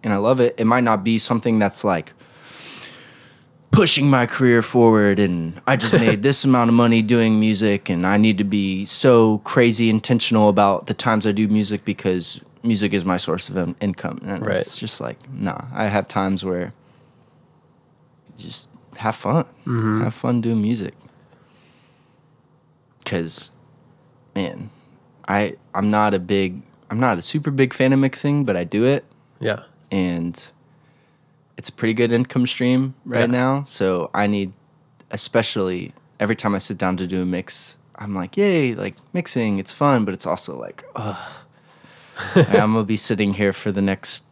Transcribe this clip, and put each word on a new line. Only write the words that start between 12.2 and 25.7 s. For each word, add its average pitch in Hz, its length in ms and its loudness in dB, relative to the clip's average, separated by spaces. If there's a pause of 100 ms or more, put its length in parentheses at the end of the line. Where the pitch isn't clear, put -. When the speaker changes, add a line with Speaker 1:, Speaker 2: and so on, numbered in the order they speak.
Speaker 1:
music 104 300 0
is 95 100 0
my 90 140 0
source 85 320 -4
of 95 80 -6
in-, 87 240 -4
income. 92 420 -6
And 98 220 -8
Speaker 2:
Right. 101 120 -2
Speaker 1:
it's - 200 -6
just - 240 -8
like, 60 160 -8 (160)
nah, 98 300 -6 (100)
I 107 120 -2
have 101 220 -2
times 95 380 -4
where 90 280 -6 (1600)
just - 320 -14 (280)
have 110 180 -4
fun. 135 280 -2 (240)
Speaker 2:
Mm-hmm. 113 340 -2
Speaker 1:
Have 110 140 -4
fun 120 260 -2
doing 113 220 -2
music. 107 320 -4 (2000)
'Cause, 85 460 -6 (840)
man, 98 340 -8 (580)
I, 101 280 -2 (180)